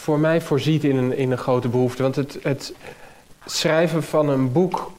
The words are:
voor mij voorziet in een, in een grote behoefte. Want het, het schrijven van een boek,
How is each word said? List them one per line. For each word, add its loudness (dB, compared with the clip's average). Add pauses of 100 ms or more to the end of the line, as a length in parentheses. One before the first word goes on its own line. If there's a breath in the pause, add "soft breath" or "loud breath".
voor 0
mij 2
voorziet 0
in 2
een, 0
in 0
een 0
grote 0
behoefte. 0
Want 0
het, -4
het -4 (760 loud breath)
schrijven 0
van 0
een 2
boek, 0